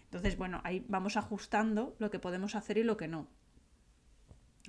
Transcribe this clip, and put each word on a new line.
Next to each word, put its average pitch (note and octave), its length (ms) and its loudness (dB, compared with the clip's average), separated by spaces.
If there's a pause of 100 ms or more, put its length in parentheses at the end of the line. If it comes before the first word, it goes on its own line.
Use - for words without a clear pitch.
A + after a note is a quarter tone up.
Entonces, F3+ 320 0
bueno, F#3 260 -4
ahí F#3 240 -2
vamos F#3+ 280 2
ajustando A3 840 2
lo G#3+ 100 2
que F#3 100 -4
podemos F#3 360 -2
hacer G#3 220 0
y A3+ 60 6
lo A3 140 4
que D#3+ 100 -4
no. D#3+ 200 -6 (1400)